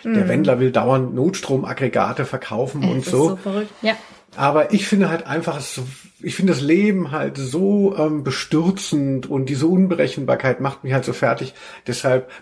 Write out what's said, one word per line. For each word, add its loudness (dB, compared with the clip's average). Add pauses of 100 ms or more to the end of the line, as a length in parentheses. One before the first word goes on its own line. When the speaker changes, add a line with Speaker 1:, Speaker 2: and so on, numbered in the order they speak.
Speaker 1:
Der 2
Speaker 2:
Mhm. 0
Speaker 1:
Wendler 4
will 4
dauernd 2
Notstromaggregate 0
verkaufen -6
Speaker 2:
Es 4
Speaker 1:
und 0
Speaker 2:
ist -6
Speaker 1:
so. 4
Speaker 2:
so -4
verrückt, -6 (120)
ja. 0 (400)
Speaker 1:
Aber 2
ich 2
finde 2
halt -4
einfach, -4
es -10
so, -8 (380)
ich -8
finde 2
das -2
Leben 2
halt -4
so, 2
ähm, 0
bestürzend 0
und -2
diese 0
Unberechenbarkeit 2
macht -4
mich -2
halt 0
so -4
fertig. -2 (340)
Deshalb 0 (120)